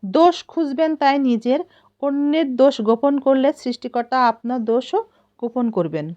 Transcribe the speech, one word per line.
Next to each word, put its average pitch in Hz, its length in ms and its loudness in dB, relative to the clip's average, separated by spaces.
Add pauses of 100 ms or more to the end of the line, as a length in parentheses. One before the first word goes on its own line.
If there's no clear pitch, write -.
দোষ 320 420 4
খুঁজবেন 311 520 -2
তাই 277 220 2
নিজের, 254 420 0 (420)
অন্যের 285 540 0
দোষ 269 240 4
গোপন 226 380 0
করলে 269 300 2 (140)
সৃষ্টিকর্তা 240 540 -6 (120)
আপনার 233 360 -4
দোষও 247 360 -2 (380)
গোপন 240 320 -4
করবেন। 160 360 -4 (100)